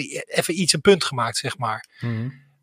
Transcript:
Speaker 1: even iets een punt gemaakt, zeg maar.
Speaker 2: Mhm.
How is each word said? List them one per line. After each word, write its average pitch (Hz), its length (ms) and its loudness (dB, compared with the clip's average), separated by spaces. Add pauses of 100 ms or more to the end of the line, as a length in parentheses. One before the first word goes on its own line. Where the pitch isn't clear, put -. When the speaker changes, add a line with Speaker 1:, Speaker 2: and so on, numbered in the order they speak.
(260)
Speaker 1:
even 165 340 -2
iets 175 120 2
een 156 80 2
punt 190 240 6
gemaakt, 117 320 -4
zeg - 220 -6
maar. 107 280 -6 (140)
Speaker 2:
Mhm. 117 280 -2 (340)